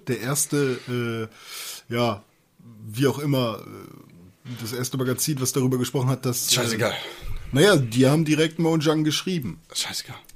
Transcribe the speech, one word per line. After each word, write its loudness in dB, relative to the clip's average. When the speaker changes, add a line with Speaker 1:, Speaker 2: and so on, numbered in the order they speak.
Speaker 1:
der -2
erste, -2
äh, -6
ja, 0
wie 0
auch 2
immer, 0
äh, -18
das -8
erste -4
Magazin, 0
was 0
darüber 2
gesprochen 0
hat, -2
dass, -2
äh, 6
Speaker 2:
Scheißegal. 0
Speaker 1:
naja, 8
die 4
haben 4
direkt 2
Mojang 2
geschrieben. -2
Speaker 2:
Scheißegal. -8